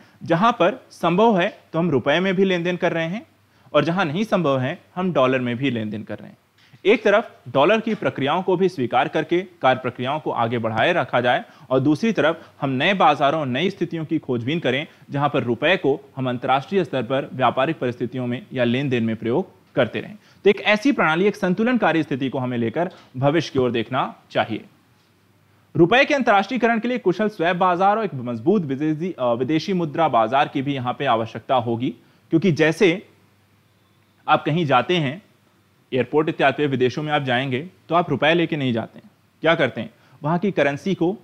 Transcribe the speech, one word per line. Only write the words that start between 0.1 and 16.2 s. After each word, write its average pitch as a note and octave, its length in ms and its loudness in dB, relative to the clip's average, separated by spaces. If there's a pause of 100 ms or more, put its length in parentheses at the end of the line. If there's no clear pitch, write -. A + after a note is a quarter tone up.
जहां E3 280 2
पर G#3 280 0 (120)
संभव F3+ 480 2
है F#3+ 100 0 (240)
तो E3 60 -2
हम F3 120 0
रुपए C#3+ 280 2
में F#3+ 160 0
भी G3 80 2
लेन F3+ 200 0
देन F3+ 140 -2
कर E3+ 160 -2
रहे E3 140 -4
हैं G#3+ 180 -8 (480)
और D3+ 100 4
जहां E3+ 220 0
नहीं D#3+ 180 -2
संभव D#3+ 360 0
है C#3 180 -4 (180)
हम F#3 180 -2
डॉलर C3 260 4
में A#2+ 180 -2
भी C3+ 140 -2
लेन A2 180 -4
देन G#2+ 140 -10
कर G#2 160 -12
रहे - 100 -20
हैं। - 80 -20 (480)
एक G#3+ 180 4
तरफ G#3+ 280 2 (180)
डॉलर E3+ 320 2
की G#3+ 140 -4
प्रक्रियाओं C#3+ 480 -2
को F#3 140 0
भी F#3 120 2
स्वीकार B2+ 380 0
करके E3 340 -2 (200)
कार्य C3 180 4
प्रक्रियाओं C3 400 -4
को D3+ 140 -6
आगे A#2 240 -2
बढ़ाए A2+ 360 0
रखा C3+ 280 0
जाए B2 220 2 (260)
और C3 100 2
दूसरी D3+ 320 2
तरफ E3 380 0 (120)
हम C#3+ 100 -2
नए D3 240 0
बाजारों, D3+ 500 2
नई C3+ 240 -2
स्थितियों D#3+ 360 -6
की D#3 140 -2
खोजबीन B2+ 400 -4
करें C#3 260 -2 (240)
जहां C#3+ 200 -2
पर C#3 140 -2
रुपए C3 340 0
को C#3 220 0 (160)
हम C3 140 -4